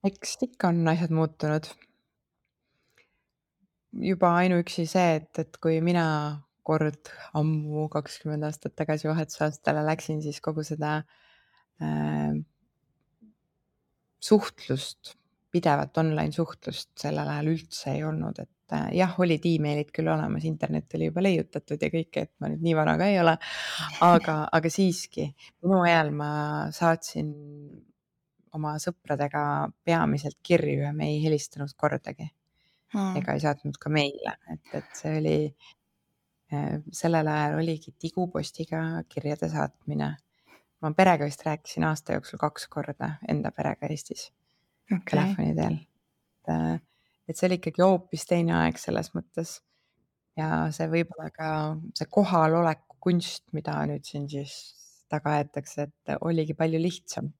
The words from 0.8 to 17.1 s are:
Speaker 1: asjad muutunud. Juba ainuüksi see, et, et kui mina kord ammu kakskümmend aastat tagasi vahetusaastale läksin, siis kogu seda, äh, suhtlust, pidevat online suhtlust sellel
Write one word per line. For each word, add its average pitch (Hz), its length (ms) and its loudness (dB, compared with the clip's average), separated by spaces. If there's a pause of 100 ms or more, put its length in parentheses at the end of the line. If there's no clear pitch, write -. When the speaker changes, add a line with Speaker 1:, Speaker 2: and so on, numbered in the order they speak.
Speaker 1:
asjad 160 240 2
muutunud. 156 560 0 (2250)
Juba 175 400 4
ainuüksi 175 480 2
see, 175 300 4
et, 156 140 -8 (100)
et - 180 -8
kui 160 240 2
mina 175 220 4 (580)
kord 156 460 0 (260)
ammu 151 560 0
kakskümmend 151 560 -4
aastat - 320 -8
tagasi 156 300 0
vahetusaastale 151 760 0
läksin, 156 400 -2
siis 147 220 -8
kogu 156 180 -4
seda, 151 380 -2 (840)
äh, 151 540 0 (1900)
suhtlust, - 920 0 (360)
pidevat 147 460 2
online 156 380 2
suhtlust - 560 -6 (100)
sellel 147 320 -4